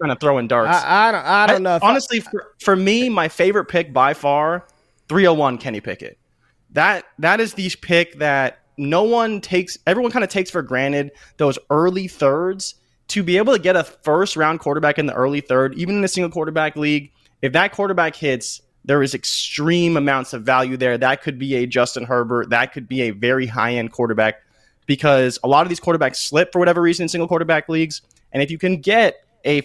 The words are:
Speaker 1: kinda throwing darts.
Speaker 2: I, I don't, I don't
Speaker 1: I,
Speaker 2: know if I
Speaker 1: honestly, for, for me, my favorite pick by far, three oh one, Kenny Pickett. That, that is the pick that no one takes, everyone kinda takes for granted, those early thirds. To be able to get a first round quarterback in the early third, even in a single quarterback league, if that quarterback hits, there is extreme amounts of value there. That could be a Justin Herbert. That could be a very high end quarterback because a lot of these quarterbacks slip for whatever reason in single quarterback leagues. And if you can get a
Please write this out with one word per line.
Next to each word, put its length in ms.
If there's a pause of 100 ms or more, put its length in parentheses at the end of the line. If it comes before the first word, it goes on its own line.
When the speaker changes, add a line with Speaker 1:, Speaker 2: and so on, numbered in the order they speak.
Speaker 1:
kinda 140
throwing 260
darts. 300
Speaker 2:
I, 320
I 40
don't, 120
I 240
don't 80
Speaker 1:
I, 20 (120)
Speaker 2:
know 60
if 60
I 60
Speaker 1:
honestly, 320
for, 400
for 160
me, 320
my 180
favorite 380
pick 280
by 220
far, 500 (440)
three 180
oh 80
one, 240
Kenny 220
Pickett. 360 (560)
That, 340 (120)
that 220
is 140
the 140 (120)
pick 400
that 400 (160)
no 260
one 380
takes, 460
everyone 260
kinda 160
takes 220
for 120
granted, 480 (280)
those 200 (120)
early 360
thirds. 680 (360)
To 100
be 160
able 160
to 40
get 160
a 100
first 520
round 240
quarterback 380
in 80
the 80
early 260
third, 360
even 200
in 80
a 40
single 220
quarterback 460
league, 340 (300)
if 140
that 180
quarterback 420
hits, 460 (240)
there 180
is 120
extreme 840
amounts 380
of 80
value 340
there. 220
That 240
could 160
be 160
a 120
Justin 380
Herbert. 460
That 240
could 120
be 180
a 80
very 340
high 300
end 160
quarterback 500 (420)
because 580
a 60
lot 140
of 80
these 100
quarterbacks 360
slip 360
for 60
whatever 240
reason 220
in 40
single 200
quarterback 420
leagues. 320 (280)
And 120
if 80
you 80
can 240
get 420 (180)
a 220